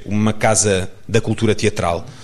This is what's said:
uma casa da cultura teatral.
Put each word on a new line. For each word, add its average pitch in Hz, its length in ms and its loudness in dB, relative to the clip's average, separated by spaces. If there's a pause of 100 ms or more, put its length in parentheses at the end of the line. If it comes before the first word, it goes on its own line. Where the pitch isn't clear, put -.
uma 107 260 0
casa 104 580 2 (160)
da 110 140 2
cultura 107 340 0
teatral. 95 520 -2 (180)